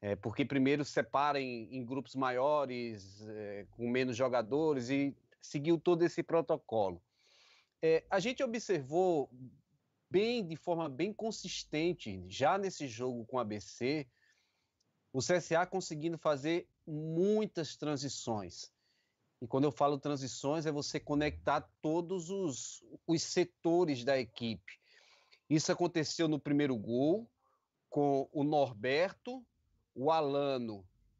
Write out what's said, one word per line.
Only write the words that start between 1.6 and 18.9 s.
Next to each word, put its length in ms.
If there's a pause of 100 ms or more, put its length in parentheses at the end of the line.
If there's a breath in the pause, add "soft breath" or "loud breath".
em 80
grupos 280
maiores, 1160
é, 420
com 180
menos 280
jogadores, 720
e 260 (260)
seguiu 380
todo 240
esse 180
protocolo. 800 (800)
É, 280
a 100
gente 240
observou 880 (800)
bem, 340
de 120
forma 320
bem 240
consistente, 1160
já 300
nesse 280
jogo 400
com 120
o 20
A 60
B 160
C, 440 (1080)
o 80
C 140
S 200
A 100
conseguindo 520
fazer 500 (180)
muitas 920
transições. 920 (720)